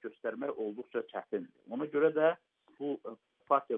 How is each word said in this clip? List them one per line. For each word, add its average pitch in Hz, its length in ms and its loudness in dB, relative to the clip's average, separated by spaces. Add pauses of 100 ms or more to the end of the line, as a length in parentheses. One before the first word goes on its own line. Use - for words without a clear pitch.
göstərmək 117 480 -6
olduqca 113 560 -4
çətindir. - 420 -6 (160)
Ona 131 220 -4
görə 151 240 6
də 160 180 4 (460)
bu, 143 240 -2
ə, 113 140 -10 (300)
partiya 135 300 2